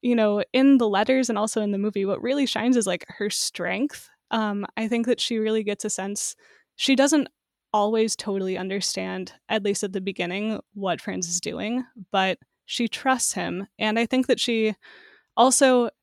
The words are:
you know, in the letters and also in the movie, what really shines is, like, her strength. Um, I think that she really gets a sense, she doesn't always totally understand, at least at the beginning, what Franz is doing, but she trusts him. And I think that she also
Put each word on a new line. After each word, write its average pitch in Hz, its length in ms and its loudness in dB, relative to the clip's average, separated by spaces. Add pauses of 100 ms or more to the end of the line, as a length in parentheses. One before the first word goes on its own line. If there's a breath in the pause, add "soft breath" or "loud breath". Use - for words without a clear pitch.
you 240 160 2
know, 208 260 2 (120)
in 269 240 8
the 233 100 4
letters 226 400 2
and 220 100 -2
also 220 220 -2
in 208 100 -2
the 196 80 -2
movie, 202 280 -2
what 196 160 -2
really 269 240 2
shines 247 320 2
is, 220 80 2
like, 180 220 -2
her 208 200 -4
strength. - 800 -4 (220)
Um, 208 340 0 (140)
I 220 100 -2
think 233 180 0
that 247 140 0
she - 160 -2
really 220 260 0
gets 202 220 -4
a 208 60 -4
sense, 202 440 -6 (420 soft breath)
she 269 200 2
doesn't 285 320 4 (440)
always 214 440 2
totally 190 400 -4
understand, 185 760 -6 (160)
at 214 120 0
least 202 200 -2
at 196 100 -6
the 190 80 -4
beginning, 190 580 -4 (140)
what 190 260 -4
Franz 185 300 -6
is 175 140 -4
doing, 208 420 -6 (260)
but 190 280 0 (260)
she - 240 -4
trusts - 460 -2
him. 180 320 -6 (120)
And 214 200 0
I 233 80 0
think 254 220 0
that 254 120 2
she 220 340 0 (600 loud breath)
also 254 540 6 (120)